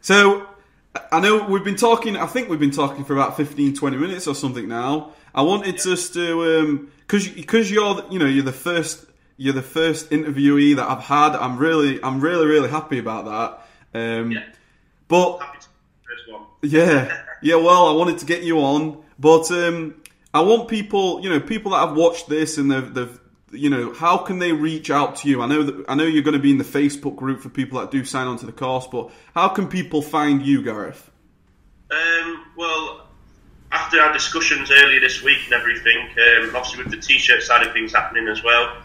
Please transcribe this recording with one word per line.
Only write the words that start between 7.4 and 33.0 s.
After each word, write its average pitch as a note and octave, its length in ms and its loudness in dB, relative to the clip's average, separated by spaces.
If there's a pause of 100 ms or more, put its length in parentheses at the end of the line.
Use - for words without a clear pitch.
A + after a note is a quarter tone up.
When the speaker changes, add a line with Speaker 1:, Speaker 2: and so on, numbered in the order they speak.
Speaker 1:
'cause A3 240 2
you're, G#3 400 0
you F#3 80 -6
know, D3 80 2
you're C3+ 180 2
the C3 60 -4
first, E3 540 -6 (320)
you're C3+ 160 -2
the C3 80 -2
first D#3+ 500 -2
interviewee C#3+ 640 4
that B2 120 -2
I've B2+ 140 -4
had. D3 320 2
I'm B2 220 -4
really, D3 440 2
I'm C3 200 -4
really, E3 240 2
really D3+ 240 4
happy D3+ 300 -4
about A2 260 -8
that. - 760 -10 (220)
Um, A#2 100 -4
Speaker 2:
Yeah. A2+ 120 -6 (680)
Speaker 1:
but F3 300 2
Speaker 2:
Happy - 200 -16
to - 80 -20
be - 60 -20 (280)
the - 140 -18
first - 160 -20
one. G#2+ 100 -18 (200)
Speaker 1:
Yeah. D3+ 600 4
Speaker 2:
<laughs> - 60 -20 (140)
Speaker 1:
Yeah, D#3+ 160 4
well, F3 320 6
I - 20 2
wanted E3+ 280 2
to C#3+ 60 -14
get E3+ 160 -2
you E3 200 0
on, D3 360 0 (220)
but, D#3+ 320 6
um, E3+ 440 -2 (380)
I D3 80 4
want A3 260 4
people, G3+ 540 -2
you F#3+ 80 -6
know, D#3 100 0
people G#3 340 -6
that D3+ 60 2
have D#3 160 0
watched E3+ 320 2
this D3+ 300 -2
and C#3 140 0
they've, C3 200 -2
they've, B2 280 -8 (380)
you C#3+ 120 0
know, A#2+ 240 -2
how F3 240 0
can F3+ 220 -6
they F3 120 0
reach D#3 400 -4
out C#3+ 260 0
to D3 120 -4
you? B2+ 120 2
I A#2+ 60 -2
know D3+ 160 2
that, C3 260 -6
I C3+ 60 -2
know D3+ 100 2
you're D#3 180 2
gonna C#3+ 160 2
be C#3 120 4
in C3+ 60 4
the C#3 60 -2
Facebook C#3+ 520 -2
group C3 260 -6
for C3 80 -16
people C3 300 -6
that - 120 -10
do C3+ 140 -2
sign C3 220 -4
on A#2+ 120 -6
to - 60 -14
the A2+ 60 -14
course, B2+ 360 -4
but A#2+ 220 -8 (240)
how F3+ 160 2
can F#3+ 180 -2
people E3 340 -4
find D3 440 0
you, C#3 160 2
Gareth? G#2+ 480 -10 (840)
Speaker 2:
Um, E3 540 -2 (120)
well, D#3+ 500 -6 (640)